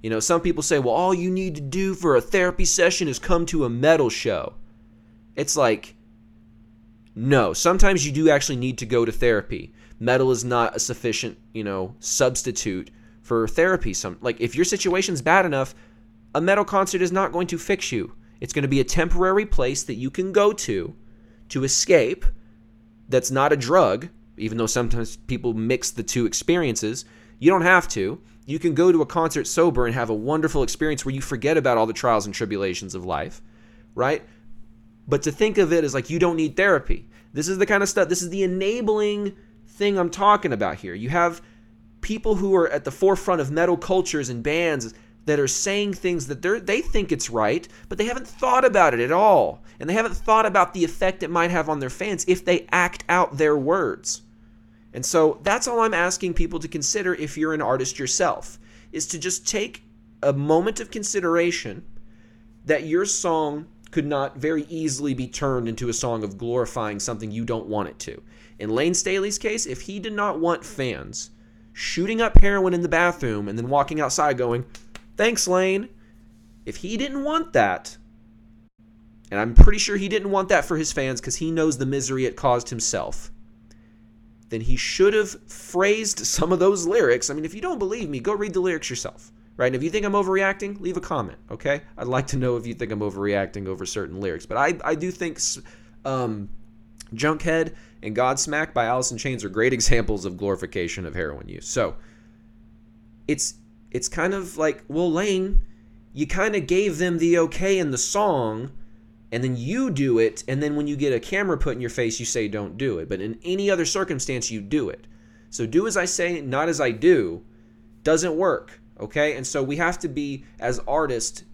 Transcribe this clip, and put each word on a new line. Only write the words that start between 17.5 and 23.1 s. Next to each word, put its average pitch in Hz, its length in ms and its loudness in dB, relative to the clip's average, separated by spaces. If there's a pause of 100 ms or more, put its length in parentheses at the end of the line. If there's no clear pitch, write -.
fix - 340 -4
you. 107 200 -4 (280)
It's - 140 -10
gonna 139 140 0
be 139 120 2
a 127 40 2
temporary 180 600 2
place 139 380 2
that 117 140 -8
you 127 140 -4
can 185 220 -4
go 208 220 4
to, 98 420 -6 (540)
to 131 140 -2
escape. 139 600 4 (840)
That's 127 220 2